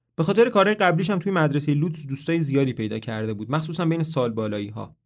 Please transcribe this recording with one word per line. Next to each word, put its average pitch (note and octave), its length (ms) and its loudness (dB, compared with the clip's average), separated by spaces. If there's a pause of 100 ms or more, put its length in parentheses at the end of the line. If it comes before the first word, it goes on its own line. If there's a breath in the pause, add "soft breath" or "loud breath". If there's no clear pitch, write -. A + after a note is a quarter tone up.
(160)
به D#3+ 80 0
خاطر G#3 260 4
کارهای G#3 260 4
قبلیش F#3 340 2
هم F#3+ 100 0
توی G3 120 -2
مدرسه D3 420 2
لودز D3+ 340 -2
دوستای E3 340 -2
زیادی C3+ 320 2
پیدا A2 260 -4
کرده A2 340 -6
بود، G#2+ 180 -8
مخصوصاً D#3+ 340 -2
بین E3 180 0
سالبالایی‌ها. A2 920 -4 (100)